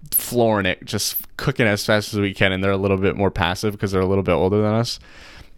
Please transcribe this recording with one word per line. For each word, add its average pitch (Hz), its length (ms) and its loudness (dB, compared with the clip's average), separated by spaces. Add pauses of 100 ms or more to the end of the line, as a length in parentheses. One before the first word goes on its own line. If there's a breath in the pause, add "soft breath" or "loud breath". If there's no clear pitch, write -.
(120)
flooring 110 540 0
it, - 200 -2
just - 520 -6
cooking 131 300 0
as 101 180 0
fast 107 280 0
as 104 60 0
we 101 140 0
can, 98 180 2
and 95 120 0
they're 98 80 2
a 98 60 2
little 98 200 2
bit 95 200 0
more 95 140 2
passive 95 460 -2
'cause 98 140 -4
they're 95 100 2
a 92 60 2
little 95 160 2
bit 87 100 2
older 92 280 2
than 107 120 2
us, 117 260 -2 (580 loud breath)